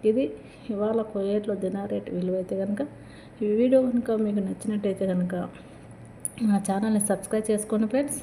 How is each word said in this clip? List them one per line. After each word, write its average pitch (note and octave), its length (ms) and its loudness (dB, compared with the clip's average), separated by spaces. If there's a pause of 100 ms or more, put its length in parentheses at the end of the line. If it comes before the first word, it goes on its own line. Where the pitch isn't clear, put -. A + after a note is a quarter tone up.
ఇది B3 160 4 (500)
ఇవాళ A3 260 2 (140)
కువైట్లో G3+ 400 0 (100)
దినార్ G3+ 300 -4
రేటు G3+ 240 -6
విలువ F3+ 240 0
అయితే F#3+ 200 -4
కనుక. G#3 180 -2 (600)
ఈ G#3 180 2
వీడియో B3+ 300 6
కనుక A#3 220 0 (160)
మీకు G3+ 220 0
నచ్చినట్టయితే G3+ 640 -2
కనుక F3+ 220 0 (1080)
మన G3+ 120 6 (100)
ఛానల్ని G#3 400 2
సబ్స్క్రైబ్ G#3+ 420 0
చేసుకోండి G#3+ 400 2
ఫ్రెండ్స్ C4 340 0